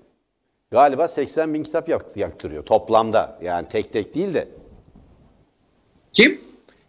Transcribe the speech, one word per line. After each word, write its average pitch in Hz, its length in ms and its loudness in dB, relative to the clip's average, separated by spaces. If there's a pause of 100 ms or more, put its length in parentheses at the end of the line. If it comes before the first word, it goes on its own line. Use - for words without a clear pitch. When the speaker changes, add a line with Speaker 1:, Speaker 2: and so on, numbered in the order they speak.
(720)
Speaker 1:
Galiba 143 360 4
seksen 151 460 -4
bin 156 100 -4
kitap 160 260 -6
yak-, 113 280 -6
yaktırıyor 78 480 -8
toplamda. 110 760 2
Yani 87 280 -4
tek - 240 -4
tek 107 220 -4
değil 180 180 -4
de. 98 140 -2 (1700)
Speaker 2:
Kim? 269 280 4 (480)